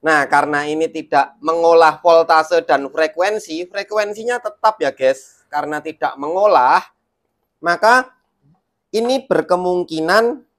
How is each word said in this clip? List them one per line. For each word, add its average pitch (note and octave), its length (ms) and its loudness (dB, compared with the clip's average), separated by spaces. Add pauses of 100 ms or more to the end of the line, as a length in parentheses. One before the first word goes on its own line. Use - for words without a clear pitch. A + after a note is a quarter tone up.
Nah, D3 260 0
karena D3 380 0
ini D#3 180 -4
tidak D#3 560 -4
mengolah E3 560 2
voltase E3 640 2
dan C#3 300 0
frekuensi, E3+ 720 -4
frekuensinya G#3 720 -6
tetap G#3+ 400 -2
ya, C#3 160 -2
guys. C3+ 560 -4
Karena D3 320 -6
tidak D3+ 380 -8
mengolah, E3+ 640 2 (720)
maka G#3+ 560 0 (800)
ini B3 320 -2
berkemungkinan F3+ 1160 -2 (140)